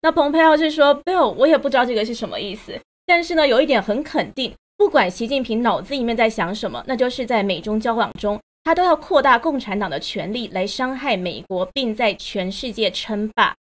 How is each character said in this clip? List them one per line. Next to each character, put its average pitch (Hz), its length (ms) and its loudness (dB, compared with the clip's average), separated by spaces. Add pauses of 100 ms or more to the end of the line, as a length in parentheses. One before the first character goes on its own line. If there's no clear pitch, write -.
那 320 100 4
蓬 294 180 2
佩 320 120 4
奥 320 120 8
是 311 160 2
说： 285 340 4
“Bill， 339 260 2
我 240 160 2
也 320 100 6
不 269 140 0
知 262 80 2
道 247 60 4
这 240 100 -2
个 214 100 0
是 233 80 -6
什 226 160 -8
么 - 100 -8
意 196 160 -8
思。 - 240 -14 (280)
但 339 180 4
是 339 120 -4
呢， 302 120 4
有 240 120 6
一 311 40 4
点 240 180 2
很 220 200 -2
肯 269 320 -4
定， 254 180 -6 (240)
不 403 140 4
管 202 200 4
习 226 160 -6
近 269 160 0
平 226 200 -2
脑 196 180 2
子 226 140 -8
里 262 80 -4
面 233 120 -2
在 226 140 2
想 190 260 -4
什 214 160 -6
么， 240 160 -10
那 262 80 -4
就 247 140 0
是 247 160 -6
在 220 180 0
美 190 160 -2
中 214 220 -4
交 226 140 -2
往 220 260 0
中， 208 180 -2 (260)
他 320 100 2
都 359 100 2
要 339 100 4
扩 302 280 0
大 254 160 4
共 285 200 -2
产 208 200 -6
党 196 100 -2
的 - 100 -6
权 202 360 -8
力 240 140 -8
来 185 180 -4
伤 262 280 -4
害 247 220 -2
美 180 320 -6
国， 185 240 -4
并 240 220 -4
在 214 180 0
全 190 400 -6
世 247 180 -8
界 202 200 -2
称 214 440 -6
霸。” 202 280 2